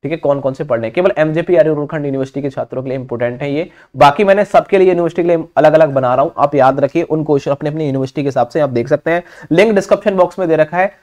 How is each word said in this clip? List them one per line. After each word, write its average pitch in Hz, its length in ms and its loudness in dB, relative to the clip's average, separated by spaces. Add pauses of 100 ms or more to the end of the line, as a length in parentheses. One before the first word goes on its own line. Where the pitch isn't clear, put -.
ठीक 143 80 -6
है, 165 60 -6
कौन 139 220 -2
कौन 131 140 -4
से 156 100 -10
पढ़ने 143 240 -4
हैं। 113 60 -10
केवल 180 240 0
एमजेपीआरयू 156 560 0
रोहलखंड 147 320 -6
यूनिवर्सिटी 135 360 -6
के 143 80 -4
छात्रों 127 340 -8
के 135 60 -8
लिए 127 80 -6
इंपॉर्टेंट 123 440 -6
है 143 120 -6
ये, 160 160 -4 (260)
बाकी 143 280 4
मैंने 196 220 2
सबके - 320 2
लिए 190 100 6
यूनिवर्सिटी 170 420 0
के 170 60 2
लिए 165 100 -4 (120)
अलग-अलग 156 360 4
बना 127 220 0
रहा 135 80 2
हूँ, 165 140 -2
आप 143 180 0
याद 135 240 4
रखिए 143 240 0
उन 156 200 -4
क्वेश्चन 147 280 0
अपने 147 180 -4
अपने 156 160 -6
यूनिवर्सिटी 135 360 -4
के 143 60 -2
हिसाब 127 200 -2
से - 120 -4
आप 143 100 0
देख 117 180 -2
सकते 151 240 -2
हैं। 170 120 -2 (280)
लिंक 202 240 4
डिस्क्रिप्शन 196 400 0
बॉक्स 180 240 0
में 185 80 -2
दे 160 80 2
रखा 156 220 0
है 190 260 0